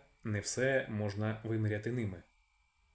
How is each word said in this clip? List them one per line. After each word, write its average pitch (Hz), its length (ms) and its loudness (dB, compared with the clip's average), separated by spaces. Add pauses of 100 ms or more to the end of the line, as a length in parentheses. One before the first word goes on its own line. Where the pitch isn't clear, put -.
(240)
не 104 160 0
все 127 500 2
можна 107 540 -2
виміряти 110 480 0
ними. 104 320 -2 (720)